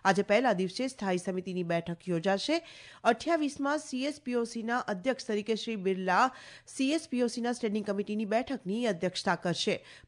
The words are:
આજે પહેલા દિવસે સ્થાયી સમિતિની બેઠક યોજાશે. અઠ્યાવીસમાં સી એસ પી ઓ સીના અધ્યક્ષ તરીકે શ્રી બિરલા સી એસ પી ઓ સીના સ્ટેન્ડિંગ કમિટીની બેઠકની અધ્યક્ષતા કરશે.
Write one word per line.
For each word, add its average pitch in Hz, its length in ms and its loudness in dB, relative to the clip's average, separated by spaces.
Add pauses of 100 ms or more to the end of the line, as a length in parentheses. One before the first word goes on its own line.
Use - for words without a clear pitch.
આજે 190 160 6
પહેલા 220 320 4
દિવસે 185 340 -2
સ્થાયી 196 300 -2
સમિતિની 185 460 -4
બેઠક 170 340 -2 (100)
યોજાશે. 196 600 0 (360)
અઠ્યાવીસમાં 294 720 2
સી 262 260 -6
એસ 294 220 -4
પી 247 80 -4
ઓ 240 100 2
સીના 233 340 -2
અધ્યક્ષ 233 500 -2
તરીકે 214 280 0
શ્રી 226 200 -4
બિરલા 190 560 2 (360)
સી 269 240 0
એસ 311 180 0
પી 247 120 0
ઓ 240 60 4
સીના 240 240 -2
સ્ટેન્ડિંગ 220 340 -2
કમિટીની 208 400 -2
બેઠકની 226 600 0
અધ્યક્ષતા 180 500 0
કરશે. 170 500 0 (220)